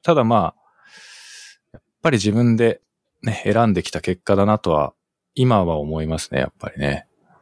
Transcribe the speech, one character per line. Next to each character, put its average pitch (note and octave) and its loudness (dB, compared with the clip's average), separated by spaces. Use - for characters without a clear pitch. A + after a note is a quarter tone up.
た E3+ 2
だ C3 2
ま A2 0
あ、 - -20
や - -20
っ - -20
ぱ E3 2
り B2+ 0
自 G2+ 0
分 A#2 2
で A#2 0
ね、 A2+ -6
選 A2 2
ん G2+ 2
で F2+ 0
き - -10
た - -6
結 - -6
果 G2 0
だ G2+ 2
な G#2 2
と - -4
は、 D2+ 0
今 A#2+ 2
は D#2+ -2
思 D#2 -6
い D#2 -6
ま D#2+ -4
す - -10
ね、 C2+ -2
や C2+ -4
っ - -16
ぱ - -12
り - -14
ね。 - -4